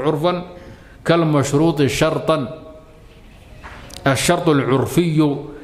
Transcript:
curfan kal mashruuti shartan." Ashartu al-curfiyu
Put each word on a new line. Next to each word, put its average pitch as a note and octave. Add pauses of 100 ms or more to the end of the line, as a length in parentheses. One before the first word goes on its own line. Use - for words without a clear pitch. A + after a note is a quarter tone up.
curfan E3+ (600)
kal E3
mashruuti D3
shartan." D3+ (1600)
Ashartu E3+
al-curfiyu C#3+ (340)